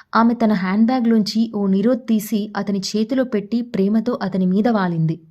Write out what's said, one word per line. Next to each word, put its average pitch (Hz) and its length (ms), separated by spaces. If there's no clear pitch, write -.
ఆమె 233 180
తన 226 180
హ్యాండ్ 190 340
బ్యాగ్లోంచి 226 680
ఓ 202 120
నిరోధ్ 202 340
తీసి 214 560
అతని 196 220
చేతిలో 214 460
పెట్టి 226 360
ప్రేమతో 220 640
అతని 185 240
మీద 196 220
వాలింది. 170 520